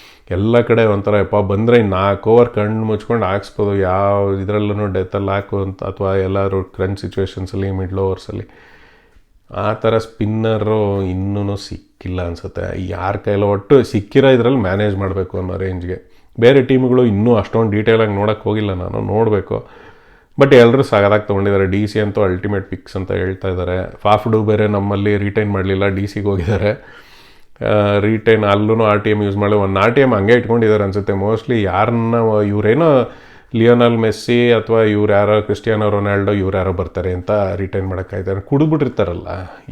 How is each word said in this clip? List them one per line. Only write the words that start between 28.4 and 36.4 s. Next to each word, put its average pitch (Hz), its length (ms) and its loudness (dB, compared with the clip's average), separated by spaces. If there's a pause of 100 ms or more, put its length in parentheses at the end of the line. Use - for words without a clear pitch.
ಅಲ್ಲೂ 107 400 2
ಆರ್ 104 200 2
ಟಿ 110 60 0
ಎಮ್ 104 120 0
ಯೂಸ್ 101 140 -2
ಮಾಡಿ, 104 180 2
ಒಂದು 98 260 0
ಆರ್ 117 140 2
ಟಿ 139 60 4
ಎಮ್ 127 140 4
ಹಂಗೆ 101 180 2
ಇಟ್ಕೊಂಡಿದ್ದಾರೆ 107 520 2
ಅನ್ಸುತ್ತೆ. 98 280 -2
Mostly 107 500 -2
ಯಾರನ್ನ 113 520 0 (320)
ಇವ್ರೇನೋ 117 640 2 (420)
ಲಿಯೋನೆಲ್ 117 440 4
ಮೆಸ್ಸಿ 120 540 2
ಅಥವಾ 113 300 2
ಇವ್ರು 104 300 2
ಯಾರೋ 104 300 2
ಕ್ರಿಸ್ಟಿಯಾನೋ 107 480 -2
ರೊನಾಲ್ಡೋ 101 420 0
ಇವ್ರು 95 260 -2